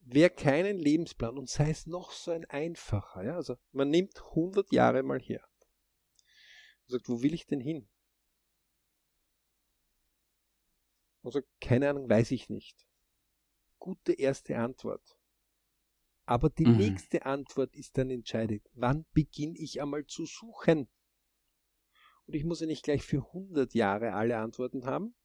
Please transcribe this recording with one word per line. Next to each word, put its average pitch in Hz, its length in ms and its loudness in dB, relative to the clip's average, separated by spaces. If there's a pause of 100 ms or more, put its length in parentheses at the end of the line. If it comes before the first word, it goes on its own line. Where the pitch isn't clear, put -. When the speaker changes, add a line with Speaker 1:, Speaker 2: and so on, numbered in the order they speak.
Speaker 1:
wer 143 300 6
keinen 180 480 0
Lebensplan, 147 580 0
und 135 120 -12
sei 147 220 2
es - 160 -6
noch 180 260 -10
so - 180 -10
ein 165 160 -4
einfacher, 143 760 -6
ja, 156 120 -6
also 131 200 -8 (160)
man 139 180 0
nimmt 180 320 2 (120)
hundert 190 380 0
Jahre 123 300 6
mal 135 180 -2
her - 260 -8 (1400)
und 123 60 -10
sagt, 123 160 -6
„Wo 120 140 -2
will 147 120 2
ich 165 120 -10
denn 143 140 -4
hin?“ 131 280 -8 (3250)
Und 120 100 -10
sagt, 139 160 -4 (120)
„Keine 131 280 2
Ahnung, 139 200 -4
weiß 113 240 6
ich 120 180 -6
nicht.“ - 360 -14 (920)
Gute - 340 -6
erste - 460 -2
Antwort. - 600 -6 (1040)
Aber 127 260 2
die 160 160 2
Speaker 2:
Mhm. 120 100 8
Speaker 1:
nächste 101 500 0
Antwort 135 480 -4
ist - 240 -8
dann 131 120 0
entscheidend. 113 520 -4 (120)
Wann 127 380 0
beginne 151 460 0
ich 143 240 -8
einmal 147 240 -6
zu - 180 -10
suchen? 165 640 0 (1400)
Und 151 80 -14
ich 151 100 -2
muss 165 160 -4
ja 160 60 -4
nicht 156 180 -6
gleich 143 180 2
für - 300 -2
hundert 175 420 -2
Jahre 107 380 2
alle 110 260 0
Antworten 120 480 -6
haben. 160 380 -4